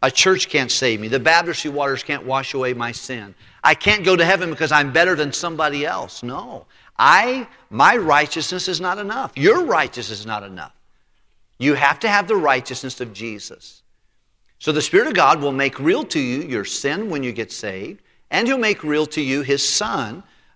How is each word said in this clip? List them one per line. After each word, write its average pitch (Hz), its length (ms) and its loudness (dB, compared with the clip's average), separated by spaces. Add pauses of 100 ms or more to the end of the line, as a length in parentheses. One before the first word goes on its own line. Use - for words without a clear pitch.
A 135 80 4
church 185 380 2
can't 131 220 0
save 113 280 0
me. 107 80 -8
The 123 140 0
baptistry 160 500 2
waters 139 320 -2
can't 143 220 -6
wash 131 280 -4
away 127 200 -2
my 120 180 -6
sin. 110 420 -12 (300)
I 156 120 6
can't 208 280 0
go 185 140 4
to 170 80 4
heaven 175 240 2
because 151 240 -2
I'm 143 180 4
better 175 240 4
than 147 160 -2
somebody 151 540 -2
else. 175 360 -8
No. 143 440 -12 (320)
I, 208 500 4 (220)
my 156 280 6
righteousness 156 720 0
is 165 100 -4
not 185 200 -4
enough. 214 360 -6
Your 226 300 4
righteousness 123 560 -2
is 107 40 -14
not 107 180 -6
enough. 90 280 -16 (840)
You 139 160 2
have 143 280 2
to 226 60 0
have 202 180 2
the 208 120 0
righteousness 131 640 -2
of 117 100 -10
Jesus. 104 720 -16 (760)
So - 120 -2
the 147 100 0
Spirit 220 280 2
of 262 40 -4
God 156 280 6
will 139 100 -2
make 135 260 -2
real 185 280 0
to 165 140 -4
you 131 240 -2
your 123 200 -4
sin 175 460 -4
when 147 120 -4
you 123 120 -6
get 110 180 -8
saved, 104 500 -10 (300)
and 226 160 0
he'll 269 100 0
make 214 240 0
real 151 260 0
to 156 120 -8
you 139 220 -2
his 139 260 0
Son, 170 560 -4 (320)